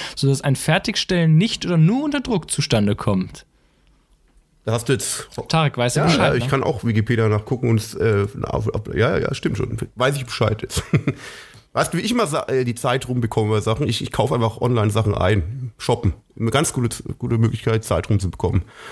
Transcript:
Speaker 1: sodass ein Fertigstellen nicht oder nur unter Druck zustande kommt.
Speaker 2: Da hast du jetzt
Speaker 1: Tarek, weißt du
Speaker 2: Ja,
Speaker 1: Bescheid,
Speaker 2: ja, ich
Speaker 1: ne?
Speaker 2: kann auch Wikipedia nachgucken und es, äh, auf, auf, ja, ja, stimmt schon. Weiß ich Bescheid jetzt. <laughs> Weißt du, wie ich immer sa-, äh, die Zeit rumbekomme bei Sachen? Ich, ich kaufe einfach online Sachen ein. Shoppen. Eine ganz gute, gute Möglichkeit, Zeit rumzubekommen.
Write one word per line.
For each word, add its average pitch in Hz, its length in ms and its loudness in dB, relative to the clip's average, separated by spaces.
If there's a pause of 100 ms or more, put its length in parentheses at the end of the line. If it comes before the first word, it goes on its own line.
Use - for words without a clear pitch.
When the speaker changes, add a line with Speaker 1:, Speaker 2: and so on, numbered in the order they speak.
(160)
Speaker 1:
sodass 135 260 0
ein 135 140 2
Fertigstellen 170 840 2
nicht - 280 2
oder 175 120 2
nur 208 280 6
unter 285 160 -2
Druck 208 280 -2
zustande 104 460 0
kommt. - 500 -4 (1200)
Speaker 2:
Da 110 80 -2
hast 117 160 -2
du 135 40 6
jetzt - 360 -4 (180)
Speaker 1:
Tarek, 160 300 2
weißt 123 180 2
du 175 60 2
Speaker 2:
Ja, - 60 2
Speaker 1:
Bescheid, 170 240 4
Speaker 2:
ja, 135 40 2
ich 120 100 0
Speaker 1:
ne? 135 40 -2
Speaker 2:
kann 143 140 0
auch 131 200 -2
Wikipedia 110 460 2
nachgucken 117 400 0
und 113 100 4
es, - 140 -8
äh, 101 320 2 (180)
auf, 107 300 -2
auf, - 220 -6
ja, 101 220 2
ja, - 160 -2
stimmt - 240 -4
schon. 113 200 -4 (180)
Weiß 131 200 0
ich 135 100 -6
Bescheid 107 360 -2
jetzt. - 260 -6
<laughs> - 840 -4
Weißt 139 200 0
du, - 60 0
wie - 20 -6
ich 208 100 -2
immer 240 140 2
sa-, 147 240 -4
äh, 131 160 2
die 120 100 -2
Zeit 127 320 -2
rumbekomme 117 440 0
bei 107 100 2
Sachen? 120 260 0
Ich, 117 140 -2
ich - 100 -8
kaufe 113 220 0
einfach 113 260 0
online 110 300 2
Sachen 104 240 2
ein. 107 640 0
Shoppen. - 360 0 (240)
Eine 113 120 0
ganz 139 240 0
gute, 117 300 -2 (160)
gute 120 180 -2
Möglichkeit, 113 480 0
Zeit 82 240 0
rumzubekommen. 90 540 0 (280)